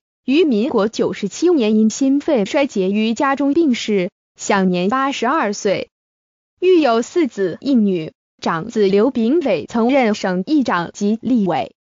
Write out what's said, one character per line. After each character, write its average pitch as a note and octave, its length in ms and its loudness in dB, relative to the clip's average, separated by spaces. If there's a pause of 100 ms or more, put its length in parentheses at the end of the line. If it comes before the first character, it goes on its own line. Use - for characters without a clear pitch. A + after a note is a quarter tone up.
(240)
于 C#4+ 180 2
民 B3 260 2
国 A3 200 0
九 G#3 240 -2
十 G3 160 -6
七 E4 220 0
年 A3+ 260 2
因 A3 140 4
心 C4+ 280 0
肺 C#4+ 260 0
衰 C#4 220 0
竭 F#3+ 240 -2
于 A3 240 0
家 C#4 220 0
中 C#4 180 0
病 D#4+ 200 2
逝， G3 360 -2 (260)
享 F#3+ 320 0
年 F3+ 200 0
八 C4+ 240 -2
十 - 140 -4
二 C4 260 -2
岁。 F#3+ 380 -4 (680)
育 F4+ 200 4
有 A#3+ 220 2
四 E4 240 0
子 F#3+ 340 -4
一 C#4 140 0
女， F#3 380 0 (280)
长 E3 280 -4
子 G#3 200 0
刘 G3+ 220 2
秉 B3 300 0
伟 G#3+ 280 -2
曾 A#3 220 0
任 B3+ 240 2
省 F#3 320 -4
议 D4 160 0
长 F3+ 320 -2
及 G#3 260 -2
立 A3 260 0
委， D3 280 -4 (220)